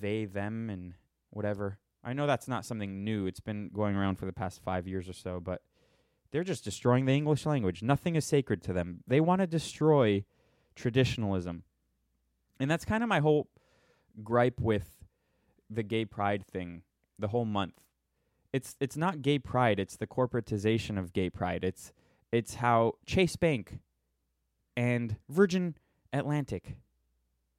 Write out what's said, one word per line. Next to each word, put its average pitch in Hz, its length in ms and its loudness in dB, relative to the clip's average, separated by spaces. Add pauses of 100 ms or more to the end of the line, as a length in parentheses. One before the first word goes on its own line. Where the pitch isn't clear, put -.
they, 107 240 -2
them, 107 460 -6
and 90 240 -10 (360)
whatever. 101 480 -4 (240)
I 123 120 -6
know 143 120 -2
that's 135 220 0
not 127 160 -4
something 98 400 -6
new. 107 220 -2
It's 92 120 -6
been 104 340 -8
going 101 220 0
around 98 220 2
for - 80 -8
the 92 80 -6
past - 320 -8
five 92 240 -2
years 92 200 -4
or 90 40 -12
so, 90 280 -8
but 90 220 -6 (720)
they're 156 100 0
just 180 220 -4
destroying 123 400 2
the 131 100 4
English 147 320 0
language. 107 360 0
Nothing 143 340 0
is 147 80 2
sacred 127 380 0
to 95 100 -6
them. 87 340 -4
They 131 140 4
wanna 185 260 2
destroy 147 800 4 (500)
traditionalism. 98 880 0 (960)
And 135 100 -2
that's 160 180 0
kinda 220 200 0
my 190 140 4
whole 151 300 4 (760)
gripe 120 340 4
with 110 460 -2 (640)
the 110 120 -4
gay 110 240 0
pride 101 400 -2
thing, 87 360 -8 (360)
the 104 100 -4
whole 117 160 0
month. 101 400 -2 (640)
It's, - 300 -4
it's 139 160 -2
not 165 240 -2
gay 139 180 2
pride. 123 400 2
It's 98 180 -4
the 107 100 -6
corporatization 110 920 0
of 92 140 -4
gay 92 160 0
pride. 87 360 -4
It's, - 280 -4 (400)
it's 117 220 0
how 117 400 4 (100)
Chase - 320 2
Bank 147 420 -2 (960)
and 120 420 0 (120)
Virgin 180 480 2 (380)
Atlantic 139 640 -4 (840)